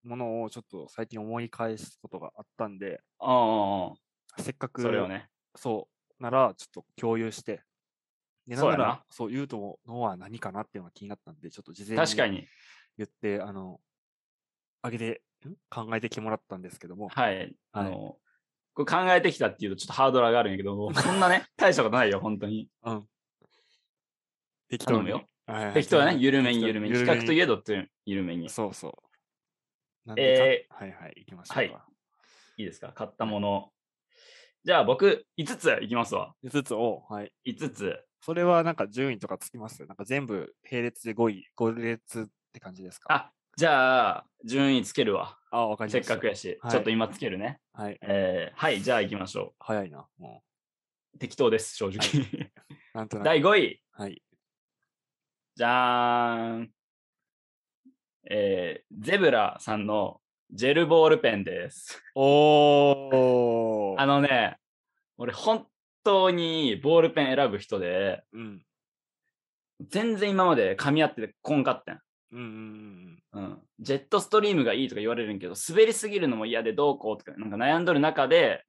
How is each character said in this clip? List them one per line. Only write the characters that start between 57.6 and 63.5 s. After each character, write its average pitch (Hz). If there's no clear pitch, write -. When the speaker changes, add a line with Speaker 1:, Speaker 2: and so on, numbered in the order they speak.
Speaker 1:
え 95
ー、 104
ゼ 160
ブ 170
ラ 110
さ 110
ん 104
の 104
ジ 120
ェ 143
ル 165
ボ 160
ー 156
ル 156
ペ 117
ン 98
で 90
す。 -
Speaker 2:
お 135